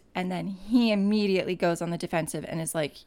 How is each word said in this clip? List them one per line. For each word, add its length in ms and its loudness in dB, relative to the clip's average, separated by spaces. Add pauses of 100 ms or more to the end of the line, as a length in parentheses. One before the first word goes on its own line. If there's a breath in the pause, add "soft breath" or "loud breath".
(140)
and 180 -2
then 160 -4
he 440 2
immediately 640 2
goes 260 2
on 80 -4
the 80 -2
defensive 500 -4
and 140 -6
is 140 -6
like, 320 -2